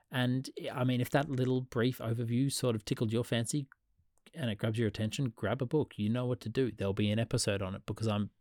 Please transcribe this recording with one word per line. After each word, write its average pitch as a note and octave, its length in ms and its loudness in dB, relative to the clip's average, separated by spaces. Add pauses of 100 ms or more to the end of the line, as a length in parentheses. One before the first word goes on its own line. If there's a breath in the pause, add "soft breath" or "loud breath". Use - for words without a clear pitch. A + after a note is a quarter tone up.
(100)
And, B2+ 380 0 (240)
I B2+ 100 0
mean, B2+ 160 2
if B2 120 0
that D3 180 2
little B2+ 320 2
brief B2+ 380 0
overview A#2+ 520 0
sort B2 240 0
of G#2+ 80 -2
tickled A#2 300 0
your A#2 100 2
fancy A#2+ 420 0 (680)
and D3+ 140 -2
it G#2 80 -2
grabs A2+ 200 -2
your A#2 120 4
attention, A2+ 480 -2
grab A2 240 -2
a C3+ 40 0
book. C#3+ 300 0
You G#2 140 0
know B2 160 0
what B2 160 -2
to - 80 -6
do. B2+ 200 2
There'll G2 240 -2
be G#2 180 2
an G#2+ 80 2
episode A2 420 0
on G2 140 -4
it G2 100 -10
because G#2+ 220 -4
I'm G#2 220 0 (120)